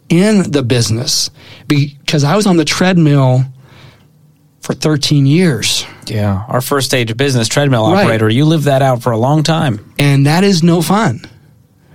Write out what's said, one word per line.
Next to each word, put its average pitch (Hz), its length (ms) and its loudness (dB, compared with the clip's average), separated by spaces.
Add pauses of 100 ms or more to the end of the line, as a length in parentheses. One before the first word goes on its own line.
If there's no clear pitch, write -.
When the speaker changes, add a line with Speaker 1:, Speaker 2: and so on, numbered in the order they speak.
Speaker 1:
in 190 420 2
the 143 140 -2
business, 117 640 -2 (380)
because 143 560 -2
I 156 140 0
was 214 100 0
on 180 80 2
the 160 80 2
treadmill 143 800 2 (1160)
for - 120 -6
thirteen 147 520 0
years. 147 600 0 (220)
Speaker 2:
Yeah, 104 400 -2
our 123 140 -4
first 135 260 -2
stage 120 240 -2
of 110 60 -8
business, 127 320 -2
treadmill 127 420 0
Speaker 1:
Right. 202 140 2
Speaker 2:
operator. 110 240 0
You 135 160 2
lived 156 200 0
that 135 160 2
out 127 220 0
for 123 80 0
a 113 60 -2
long 143 260 0
time. 156 560 -4
Speaker 1:
And 139 260 2
that 165 200 2
is 185 180 2
no 170 180 2
fun. 180 400 -2 (720)